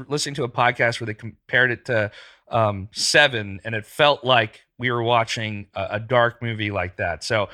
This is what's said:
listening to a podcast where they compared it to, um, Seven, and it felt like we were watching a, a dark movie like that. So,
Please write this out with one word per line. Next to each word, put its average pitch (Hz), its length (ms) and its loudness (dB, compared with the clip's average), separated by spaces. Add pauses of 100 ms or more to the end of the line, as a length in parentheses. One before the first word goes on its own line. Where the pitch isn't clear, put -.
listening 143 260 -4
to 143 100 -4
a 120 40 -4
podcast 120 520 0
where 117 60 -6
they 107 80 -6
compared 123 560 -2
it 113 160 -6
to, 107 240 0 (380)
um, 104 440 0
Seven, 117 720 2
and 113 100 -6
it 107 120 -6
felt 143 380 2
like 120 360 2 (180)
we 123 120 -2
were 120 120 0
watching 113 680 -2
a, 98 200 -6
a 107 80 -4
dark 117 420 0
movie 110 280 -4
like 92 260 -6
that. 85 280 -6
So, 107 300 0